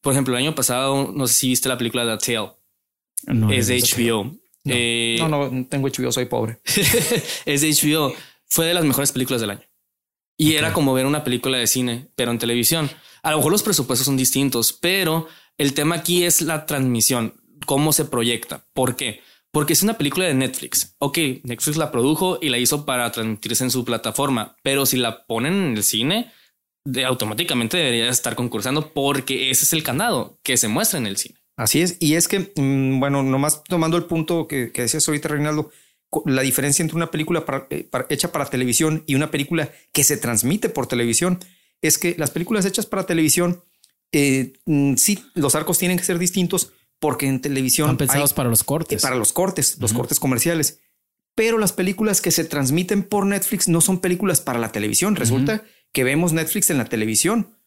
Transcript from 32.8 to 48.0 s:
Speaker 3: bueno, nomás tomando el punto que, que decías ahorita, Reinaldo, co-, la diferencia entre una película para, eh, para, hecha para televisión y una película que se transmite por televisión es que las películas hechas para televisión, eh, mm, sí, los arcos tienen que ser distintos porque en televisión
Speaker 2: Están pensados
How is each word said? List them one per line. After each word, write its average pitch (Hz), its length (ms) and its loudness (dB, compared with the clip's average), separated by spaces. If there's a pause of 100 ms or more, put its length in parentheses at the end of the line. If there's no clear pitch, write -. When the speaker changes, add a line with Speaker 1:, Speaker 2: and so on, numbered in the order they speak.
Speaker 3:
bueno, 139 240 2
nomás 135 400 0
tomando 165 340 0
el 170 100 -2
punto 165 420 -2
que, 131 240 -4
que - 100 -4
decías 147 240 0
ahorita, 151 220 -2
Reinaldo, 151 420 -2 (400)
co-, - 160 -4
la 131 160 2
diferencia 143 400 0
entre 160 140 -2
una 165 160 -2
película 156 320 -2
para, 135 260 -6
eh, 147 180 -8
para, 127 200 -4
hecha 156 240 -2
para 143 140 -2
televisión 151 600 0
y 135 80 0
una 151 160 2
película 160 400 -2 (220)
que 147 100 2
se 139 140 4
transmite 120 540 0
por 135 180 -2
televisión 123 500 2 (440)
es 156 160 2
que 170 200 -2
las 143 140 -2
películas 180 320 0
hechas 196 220 -2
para 190 200 -4
televisión, 175 560 2 (480)
eh, 135 440 2 (120)
mm, 143 300 4
sí, - 260 2 (120)
los 143 200 2
arcos 156 240 0
tienen 180 200 2
que 175 60 -4
ser 175 140 0
distintos 180 540 0 (260)
porque 139 300 -2
en 131 120 0
televisión 135 500 0
Speaker 2:
Están 127 80 0
pensados 143 340 0